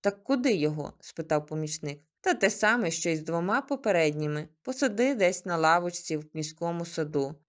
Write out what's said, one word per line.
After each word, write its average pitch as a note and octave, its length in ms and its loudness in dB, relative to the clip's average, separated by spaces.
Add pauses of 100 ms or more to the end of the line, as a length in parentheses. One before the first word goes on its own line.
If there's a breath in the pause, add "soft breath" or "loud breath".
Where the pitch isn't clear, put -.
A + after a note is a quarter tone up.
"Так - 180 -4
куди B3+ 300 2
його?" D3+ 460 -2
спитав D3+ 460 -2
помічник. D#3 540 -6 (200)
"Та F#4 140 2
те G3 160 4
саме, A3 400 2
що E3+ 200 -2
й D#3+ 60 2
з D#3 40 -6
двома E3+ 420 -2
попередніми. D3+ 840 0 (140)
Посади B3+ 520 0
десь F#3+ 320 2
на F3 100 0
лавочці E3 600 2
в D3+ 180 -6
міському E3+ 500 -4
саду. D3+ 500 -2 (140)